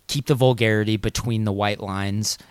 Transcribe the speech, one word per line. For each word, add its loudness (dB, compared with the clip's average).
Keep -4
the 2
vulgarity 4
between -2
the 0
white -2
lines. -4